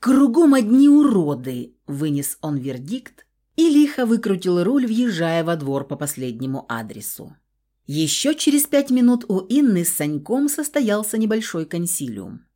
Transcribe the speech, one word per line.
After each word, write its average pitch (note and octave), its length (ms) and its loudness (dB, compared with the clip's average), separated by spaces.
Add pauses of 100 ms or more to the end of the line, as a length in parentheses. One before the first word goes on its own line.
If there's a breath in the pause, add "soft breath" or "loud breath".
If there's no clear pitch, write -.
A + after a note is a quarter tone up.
«Кругом C#4 540 4
одни C4 340 4
уроды», D3 840 2 (140)
вынес C#3+ 520 -4
он D3 180 -4
вердикт C3+ 680 -10 (300)
и E4 120 4
лихо C#4+ 380 4
выкрутил F#3 560 0
руль, B3 240 2
въезжая F3 560 0
во E3+ 140 -2
двор C#3 300 -4
по C#3+ 100 -10
последнему C3 720 -6
адресу. A2 680 -10 (520)
Еще D#3+ 480 -2
через D4 320 0
пять C#4 240 0
минут B3 380 4
у F#3+ 200 0
Инны A#3 360 2
с E3 100 -4
Саньком D3+ 540 -2
состоялся A3+ 680 -2
небольшой A3 480 -2
консилиум. C3 800 -8 (120)